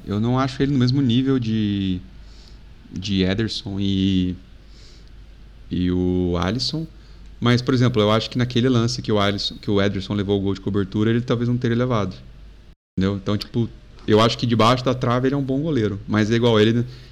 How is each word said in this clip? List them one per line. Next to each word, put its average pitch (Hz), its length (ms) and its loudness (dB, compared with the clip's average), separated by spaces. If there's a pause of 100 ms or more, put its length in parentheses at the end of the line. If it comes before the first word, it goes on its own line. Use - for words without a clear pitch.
Eu 101 140 -4
não 120 180 0
acho 131 240 -2
ele 139 120 0
no 139 40 0
mesmo 127 240 2
nível 131 380 2
de, 101 600 -2 (920)
de 95 320 -2
Ederson 98 560 -2
e, 95 560 0 (1400)
e 90 180 -2
o 90 480 0
Alisson. 120 480 -4 (560)
Mas, 120 200 2
por 127 120 0
exemplo, 120 280 2
eu 104 100 4
acho 110 180 0
que - 80 -8
naquele 123 300 0
lance 117 340 0
que - 120 -6
o 104 40 2
Alisson, 101 380 -2
que - 160 -6
o 101 100 2
Ederson 98 320 -2
levou 101 240 0
o 98 40 -4
gol 98 120 -2
de 95 60 -8
cobertura, 104 500 0
ele 117 120 2
talvez 120 260 -2
não 123 80 0
teria 120 220 0
levado. 113 360 0 (840)
Entendeu? 95 180 2
Então, 101 220 -2
tipo, 113 320 -4 (360)
eu 107 140 6
acho 117 180 4
que - 80 -4
debaixo 117 380 2
da 131 100 0
trave 123 360 0
ele 135 60 0
é - 20 0
um 143 40 -2
bom 131 200 -2
goleiro. 110 440 -2
Mas 107 240 2
é 117 60 2
igual, 117 240 4
ele, 117 260 4 (260)